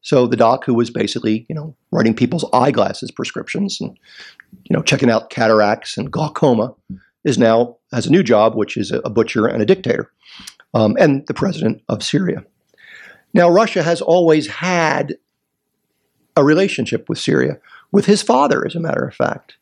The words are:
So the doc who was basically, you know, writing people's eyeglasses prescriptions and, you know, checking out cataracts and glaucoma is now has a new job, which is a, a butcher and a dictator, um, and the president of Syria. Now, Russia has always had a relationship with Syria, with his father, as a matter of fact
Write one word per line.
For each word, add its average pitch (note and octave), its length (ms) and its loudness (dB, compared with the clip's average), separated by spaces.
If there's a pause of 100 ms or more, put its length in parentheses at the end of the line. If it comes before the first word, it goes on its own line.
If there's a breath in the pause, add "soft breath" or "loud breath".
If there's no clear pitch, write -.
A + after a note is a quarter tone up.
So B2+ 240 2
the A#2 100 -2
doc A#2 280 2
who B2 100 0
was A#2 160 0
basically, A2 580 -4
you D#3 60 -8
know, D3+ 200 -12 (160)
writing A2 240 2
people's B2+ 380 2
eyeglasses B2 580 0
prescriptions - 720 -8
and, - 180 -10 (680 loud breath)
you - 120 -2
know, D#3+ 60 -4
checking C3 280 2
out A2+ 200 -2
cataracts G#2+ 680 0
and - 160 -8
glaucoma C3+ 600 -2 (500 loud breath)
is A#2+ 140 0
now A#2 380 2 (160)
has A#2+ 140 -4
a - 40 -6
new F3+ 120 6
job, A2+ 320 2
which G#2 220 -4
is G2+ 160 -6
a, - 80 -4
a - 100 -8
butcher G#2+ 360 0
and A2 160 -2
a - 40 2
dictator, - 460 -2 (600 loud breath)
um, A2 260 2
and D3 260 2
the - 80 -8
president - 540 -4
of - 140 -4
Syria. - 420 -2 (880 loud breath)
Now, F3 140 6
Russia F#3+ 340 2
has E3 180 -2
always D#3+ 460 2
had E3 680 -4 (1200)
a C#3+ 80 6
relationship D#3 640 0
with - 100 -4
Syria, C#3 400 0 (320 soft breath)
with G3 160 2
his G3+ 160 2
father, - 420 2
as - 120 -8
a E3 40 -6
matter - 240 -4
of C3 100 -10
fact - 480 -6